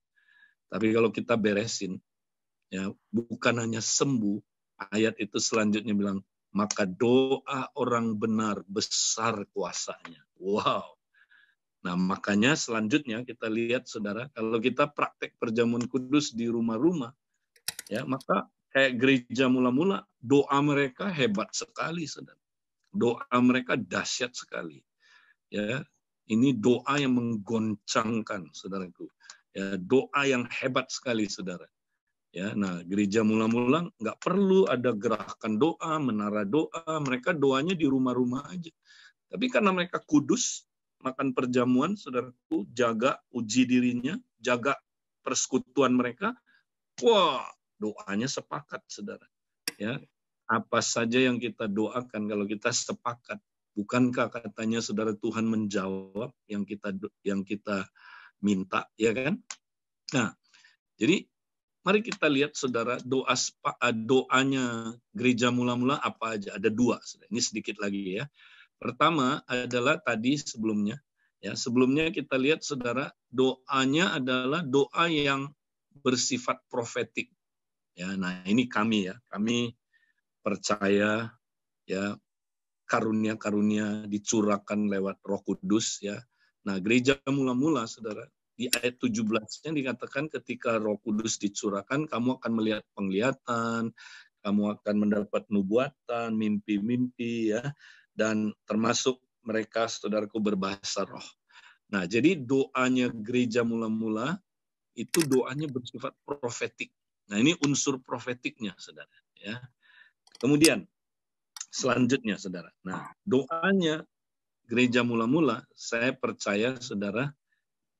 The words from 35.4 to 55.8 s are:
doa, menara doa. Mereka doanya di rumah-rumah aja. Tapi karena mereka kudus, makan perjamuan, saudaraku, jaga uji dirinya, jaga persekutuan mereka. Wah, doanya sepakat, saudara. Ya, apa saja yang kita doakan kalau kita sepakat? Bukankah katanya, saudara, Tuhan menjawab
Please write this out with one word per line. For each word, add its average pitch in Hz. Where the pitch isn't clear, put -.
doa, 160
menara 107
doa. 160
Mereka 131
doanya 139
di 160
rumah-rumah 131
aja. -
Tapi 247
karena 208
mereka 175
kudus, -
makan 131
perjamuan, 127
saudaraku, 131
jaga 117
uji 120
dirinya, 123
jaga 123
persekutuan 127
mereka. 123
Wah, 180
doanya 104
sepakat, -
saudara. -
Ya, -
apa 113
saja 117
yang 127
kita 113
doakan 107
kalau 104
kita 110
sepakat? 120
Bukankah 123
katanya, 113
saudara, 110
Tuhan 113
menjawab 98